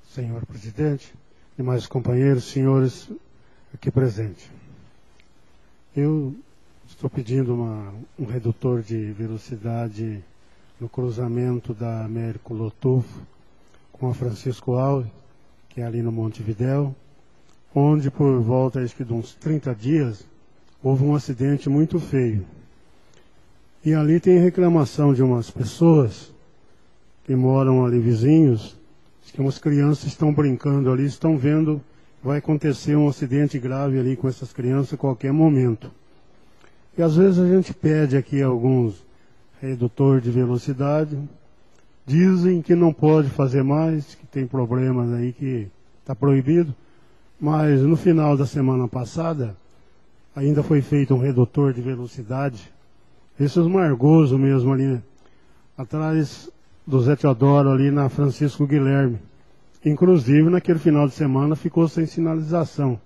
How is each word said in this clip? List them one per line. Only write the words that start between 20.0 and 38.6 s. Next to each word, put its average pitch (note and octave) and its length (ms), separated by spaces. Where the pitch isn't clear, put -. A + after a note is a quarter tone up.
houve C3+ 200
um D3 120
acidente C#3 540
muito D#3+ 300
feio. B2 460
E D#3 120
ali D#3 240
tem F3+ 180
reclamação E3+ 720
de C3 120
umas B2 260
pessoas D3 840
que C3 120
moram C3 480
ali A#2+ 140
vizinhos, A#2+ 800
diz - 80
que - 100
umas C3+ 160
crianças C#3+ 480
estão D3+ 280
brincando C#3 580
ali, C3 140
estão D#3+ 320
vendo, D3+ 440
vai C#3 180
acontecer D3 560
um D3+ 120
acidente C#3 500
grave C3 400
ali C3 180
com C3 120
essas B2+ 240
crianças C3 420
a C#3+ 40
qualquer C3+ 340
momento. C3+ 580
E F3 40
às E3 140
vezes F#3 240
a F3+ 80
gente F#3 260
pede D3+ 440
aqui C#3 240
alguns B2 640